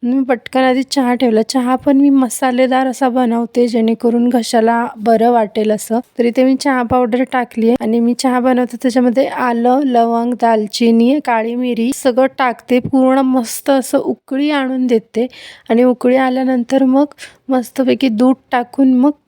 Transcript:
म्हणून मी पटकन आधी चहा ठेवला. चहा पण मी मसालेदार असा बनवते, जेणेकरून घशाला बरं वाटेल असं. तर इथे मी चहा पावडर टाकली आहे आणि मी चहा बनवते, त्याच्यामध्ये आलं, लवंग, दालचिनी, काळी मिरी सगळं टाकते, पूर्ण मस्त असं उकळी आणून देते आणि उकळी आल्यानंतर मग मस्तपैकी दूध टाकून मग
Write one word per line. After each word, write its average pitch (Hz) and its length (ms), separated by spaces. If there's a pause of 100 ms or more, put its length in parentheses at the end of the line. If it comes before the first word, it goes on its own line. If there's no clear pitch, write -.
म्हणून 247 160
मी 269 60
पटकन 254 360
आधी 262 220
चहा 247 320
ठेवला. 226 280
चहा 254 340
पण 269 200
मी 285 140
मसालेदार 254 760
असा 262 220
बनवते, 240 600
जेणेकरून 226 600
घशाला 233 580 (100)
बरं 226 340
वाटेल 214 400
असं. 220 300 (180)
तर 233 60
इथे 240 200
मी 262 100
चहा 262 280
पावडर 247 400 (100)
टाकली 233 360
आहे 240 120
आणि 233 200
मी 233 140
चहा 254 260
बनवते, 247 420
त्याच्यामध्ये 254 440
आलं, 247 580
लवंग, 233 500
दालचिनी, 233 920
काळी 226 300
मिरी 240 400
सगळं 254 320 (120)
टाकते, 247 400
पूर्ण 262 400
मस्त 262 520
असं 269 280
उकळी 277 520
आणून 262 360
देते 226 400 (440)
आणि 233 120
उकळी 247 340
आल्यानंतर 262 680
मग 269 220 (420)
मस्तपैकी 254 600
दूध 247 260 (180)
टाकून 254 420
मग 254 160 (180)